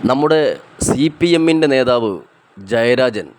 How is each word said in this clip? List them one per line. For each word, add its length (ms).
നമ്മുടെ 300
സി 180
പി 100
എമ്മിൻ്റെ 340
നേതാവ് 380
ജയരാജൻ 720